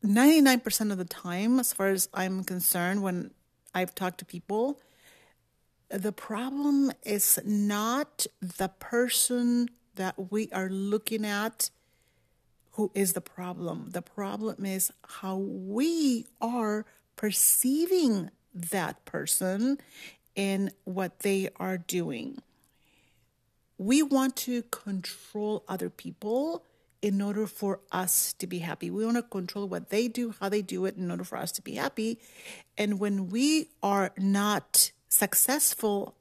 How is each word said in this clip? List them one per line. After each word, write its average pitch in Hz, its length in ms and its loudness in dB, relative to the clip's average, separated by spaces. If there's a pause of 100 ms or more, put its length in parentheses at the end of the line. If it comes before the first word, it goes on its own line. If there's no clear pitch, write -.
ninety-nine 262 560 8
percent 214 320 0
of 190 80 -2
the 185 60 -4
time, 202 540 0
as 247 140 0
far 196 140 0
as 190 260 2
I'm 190 300 -2
concerned, 180 580 0
when 180 300 -4 (420)
I've 185 220 -2
talked 185 240 -4
to 185 60 -12
people, 220 540 -4 (1080)
the 202 240 -2
problem 269 760 2 (120)
is 208 420 2
not 208 800 0 (160)
the 185 260 -2
person 240 1040 0 (240)
that 190 380 -6
we 214 200 -2
are 190 160 -4
looking 202 560 -2
at 208 460 -2 (1000)
who 208 240 -4
is 196 180 2
the 180 80 -4
problem. 175 680 -10
The 180 100 -6
problem 208 640 -8
is 190 260 -2 (160)
how 190 300 -6
we 233 880 0 (160)
are 220 460 -2 (280)
perceiving 269 1160 2 (240)
that 170 500 -4
person 190 720 0 (580)
and 196 360 0 (120)
what 185 360 -6
they 196 380 0
are 190 200 -4
doing. 160 640 -4 (1400)
We 247 240 4
want 269 360 2
to 240 260 -2
control 208 1040 -6
other 180 240 -6
people 247 720 -4 (380)
in 202 180 2
order 208 240 -2
for 196 360 -4 (100)
us - 480 0
to 185 80 -4
be 180 120 -4
happy. 170 300 -6
We 202 160 -2
wanna 233 160 0
control 202 460 -6
what 180 240 -6
they 220 160 2
do, 233 320 -4
how 196 100 -2
they 208 140 0
do 185 220 -4
it, 190 120 -4
in 180 140 -4
order 175 120 -4
for - 140 -8
us 165 140 -6
to - 100 -8
be - 140 -10
happy. 226 420 -2 (600)
And 208 200 0
when 196 280 0
we 285 420 2 (140)
are 196 340 2
not 196 720 2 (200)
successful - 1120 2